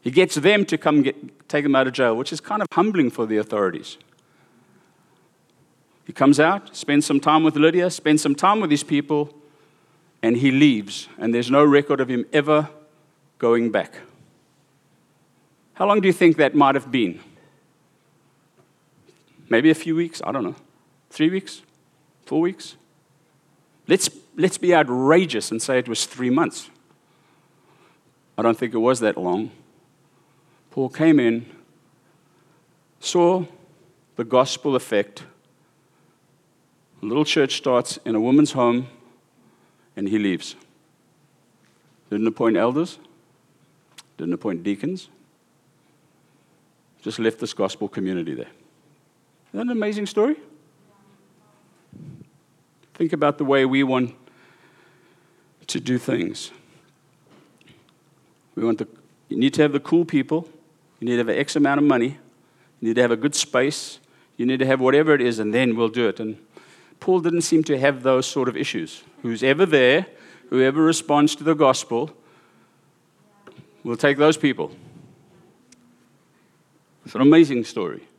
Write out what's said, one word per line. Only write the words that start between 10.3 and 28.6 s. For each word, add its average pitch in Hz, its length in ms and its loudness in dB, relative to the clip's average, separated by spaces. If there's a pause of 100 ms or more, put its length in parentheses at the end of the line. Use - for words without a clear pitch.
he 135 140 2
leaves, 131 580 0 (100)
and 117 160 -2
there's 120 160 -2
no 143 140 6
record 143 360 4
of 127 80 -2
him 123 240 -4
ever 151 380 2 (680)
going 117 320 2
back. 101 280 -4 (1800)
How 190 120 -2
long 202 140 2
do 185 60 0
you 175 80 4
think 165 220 4
that 139 180 2
might 139 220 4
have 131 160 -6
been? 117 280 -2 (2250)
Maybe 120 200 4
a 160 60 4
few 160 220 -4
weeks, 165 280 -6
I - 60 -6
don't 131 140 -6
know. 90 120 -8 (540)
Three 156 180 0
weeks? 190 340 -6 (640)
Four 151 160 -4
weeks? 185 360 -6 (1120)
Let's, 185 200 2 (280)
let's 180 220 -2
be 180 160 2
outrageous 139 760 2
and 113 100 -6
say 127 180 -2
it 123 100 -4
was 113 180 -6
three 123 240 -4
months. - 400 -2 (1700)
I 110 40 -4
don't 113 140 2
think 117 180 -6